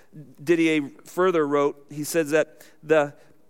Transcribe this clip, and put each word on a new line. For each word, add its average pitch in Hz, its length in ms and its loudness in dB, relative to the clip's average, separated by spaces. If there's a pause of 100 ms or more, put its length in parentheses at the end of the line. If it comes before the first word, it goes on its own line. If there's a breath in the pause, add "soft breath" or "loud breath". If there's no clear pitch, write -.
(420 loud breath)
Didier 156 500 0 (120)
further 175 420 0
wrote, 143 460 -2
he 147 140 -10
says 151 260 -2
that - 320 -2 (180 loud breath)
the 151 340 0 (340 soft breath)